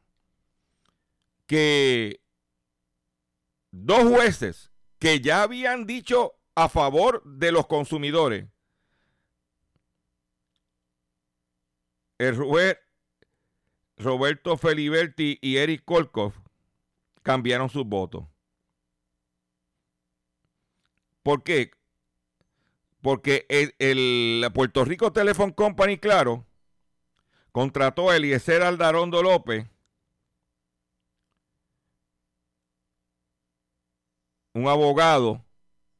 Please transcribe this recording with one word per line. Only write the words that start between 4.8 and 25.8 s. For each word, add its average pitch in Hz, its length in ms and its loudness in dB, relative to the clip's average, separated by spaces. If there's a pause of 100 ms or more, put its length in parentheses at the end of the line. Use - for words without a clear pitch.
que 156 240 0
ya 156 220 0
habían 247 420 -4
dicho 240 480 -2 (220)
a 165 120 4
favor 165 580 2
de 143 260 -2
los 165 160 2
consumidores, 143 800 -2 (3750)
el 123 200 -2
juez 156 420 -2 (1160)
Roberto 139 600 -2
Feliberti 151 840 -2
y 131 140 -2
Eric 151 300 -2
Kolkov, 131 480 -2 (880)
cambiaron 127 460 -2
sus 135 160 -6
votos. 92 400 -8 (3000)
¿Por 143 200 0
qué? 151 280 -2 (1300)
Porque 135 460 -2
el, 143 320 0
el, 123 640 0
la 120 80 -2
Puerto 131 340 0
Rico 180 300 -2
Telephone 202 420 0
Company, 202 420 0